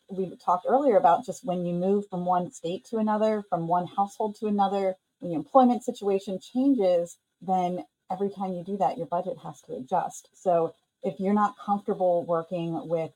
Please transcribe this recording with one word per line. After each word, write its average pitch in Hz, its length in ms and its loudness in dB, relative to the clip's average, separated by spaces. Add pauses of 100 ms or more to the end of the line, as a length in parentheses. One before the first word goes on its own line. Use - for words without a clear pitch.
we 185 280 -6
talked 180 300 0
earlier 247 300 4
about 175 280 6
just - 200 -10
when 175 200 -2
you 175 80 -2
move 196 360 0
from 180 160 -4
one 180 260 0
state - 340 -8
to 226 120 -6
another, 214 520 0
from 170 180 -2
one 175 200 0
household 202 480 -4
to 214 120 -6
another, 196 500 0 (220)
when 175 120 -8
your 285 80 -2
employment 247 440 4
situation 196 560 -4
changes, 196 760 2 (240)
then 180 440 -2 (260)
every 196 180 -2
time 190 240 -6
you 175 100 -8
do 196 140 -6
that, 185 200 0
your 165 100 -6
budget 175 320 -4
has - 240 -14
to - 120 -14
adjust. - 580 -4
So 165 400 0 (280)
if 180 180 -6
you're 196 140 0
not 208 240 2
comfortable 185 680 0
working 165 640 -4
with 160 280 -2